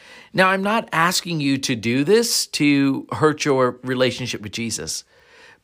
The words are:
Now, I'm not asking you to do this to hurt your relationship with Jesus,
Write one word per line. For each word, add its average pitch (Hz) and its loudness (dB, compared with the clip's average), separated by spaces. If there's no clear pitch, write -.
Now, 185 4
I'm 196 0
not 214 0
asking 165 0
you 139 0
to 135 -2
do 117 0
this 226 2
to 139 0
hurt 151 0
your 131 2
relationship 127 -2
with 104 -12
Jesus, 104 -8